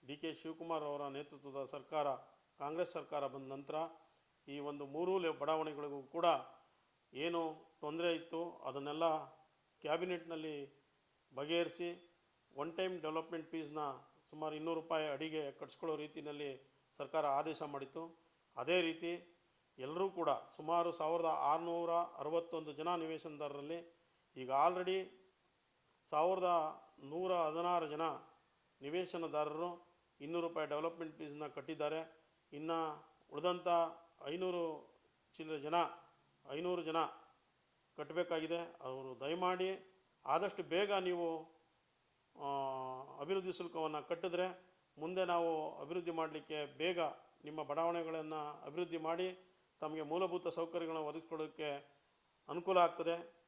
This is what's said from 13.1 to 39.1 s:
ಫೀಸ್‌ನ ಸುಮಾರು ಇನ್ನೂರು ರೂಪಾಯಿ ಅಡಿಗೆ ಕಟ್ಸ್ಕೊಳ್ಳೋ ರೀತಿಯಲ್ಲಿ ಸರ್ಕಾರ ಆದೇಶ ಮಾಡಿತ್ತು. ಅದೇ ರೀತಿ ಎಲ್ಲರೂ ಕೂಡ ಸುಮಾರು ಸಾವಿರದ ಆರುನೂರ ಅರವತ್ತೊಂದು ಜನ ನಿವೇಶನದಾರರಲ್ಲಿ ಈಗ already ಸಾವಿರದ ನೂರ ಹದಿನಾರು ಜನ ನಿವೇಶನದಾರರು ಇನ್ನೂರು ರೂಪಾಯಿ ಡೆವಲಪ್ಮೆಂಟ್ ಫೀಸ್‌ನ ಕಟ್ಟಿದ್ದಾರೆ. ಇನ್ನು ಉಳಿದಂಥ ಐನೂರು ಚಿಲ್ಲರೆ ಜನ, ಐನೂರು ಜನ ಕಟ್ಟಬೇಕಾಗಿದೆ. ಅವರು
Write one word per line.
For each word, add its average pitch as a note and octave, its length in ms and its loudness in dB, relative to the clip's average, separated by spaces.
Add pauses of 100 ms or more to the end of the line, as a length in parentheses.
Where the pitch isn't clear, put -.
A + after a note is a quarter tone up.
ಫೀಸ್‌ನ D#3 280 -4 (520)
ಸುಮಾರು D#3 240 -4
ಇನ್ನೂರು D#3+ 260 0
ರೂಪಾಯಿ D#3+ 280 2
ಅಡಿಗೆ D3+ 440 -2
ಕಟ್ಸ್ಕೊಳ್ಳೋ D#3 440 -4
ರೀತಿಯಲ್ಲಿ D3 840 -8 (180)
ಸರ್ಕಾರ D3 300 0
ಆದೇಶ D3+ 360 2
ಮಾಡಿತ್ತು. D3 580 -8 (360)
ಅದೇ E3 260 4
ರೀತಿ E3+ 580 -2 (380)
ಎಲ್ಲರೂ E3 320 -2
ಕೂಡ E3 200 2 (260)
ಸುಮಾರು E3+ 360 4
ಸಾವಿರದ E3 340 2
ಆರುನೂರ D#3+ 640 4
ಅರವತ್ತೊಂದು E3 840 0
ಜನ D#3+ 220 0
ನಿವೇಶನದಾರರಲ್ಲಿ D#3+ 1120 -6 (300)
ಈಗ C3 140 -4 (180)
already F#3 420 0 (1000)
ಸಾವಿರದ F3+ 360 4 (520)
ನೂರ F3 360 -2
ಹದಿನಾರು E3+ 540 2
ಜನ D3+ 140 -2 (800)
ನಿವೇಶನದಾರರು E3 1120 -2 (260)
ಇನ್ನೂರು E3 280 0
ರೂಪಾಯಿ D#3+ 200 -2
ಡೆವಲಪ್ಮೆಂಟ್ D#3+ 500 -2
ಫೀಸ್‌ನ D3+ 280 -8
ಕಟ್ಟಿದ್ದಾರೆ. D3+ 760 -4 (280)
ಇನ್ನು D#3 560 -2 (220)
ಉಳಿದಂಥ F3 380 0 (560)
ಐನೂರು E3+ 720 -2 (420)
ಚಿಲ್ಲರೆ D#3 240 -6
ಜನ, D3+ 140 -2 (760)
ಐನೂರು F3 320 0
ಜನ D#3+ 140 0 (1000)
ಕಟ್ಟಬೇಕಾಗಿದೆ. E3 840 -2
ಅವರು C3 400 -6